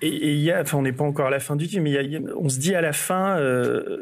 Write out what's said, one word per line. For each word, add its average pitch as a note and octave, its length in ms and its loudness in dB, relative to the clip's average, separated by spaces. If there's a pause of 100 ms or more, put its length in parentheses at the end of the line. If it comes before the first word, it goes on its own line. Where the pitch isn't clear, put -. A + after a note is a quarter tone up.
Et, D3+ 60 0
et D3+ 260 0
il D3 60 2
y D#3 140 4
a, F#3 80 2
enfin, D3 160 -2
on C#3 40 2
n'est C3+ 120 0
pas B2+ 100 -2
encore C#3+ 240 0
à C3 40 0
la C#3 100 0
fin D3 160 -4
du D3+ 80 -2
livre, F3+ 180 -2
mais D3+ 60 2
il C#3 40 2
y C#3 40 2
a, C#3 60 0
il C#3 100 -6
y - 20 -4
a, D3+ 60 -6 (160)
on E3+ 100 0
se C3 100 0
dit D#3 160 0
à F3+ 60 2
la D#3+ 140 2
fin, F#3 440 0
euh, B2+ 640 0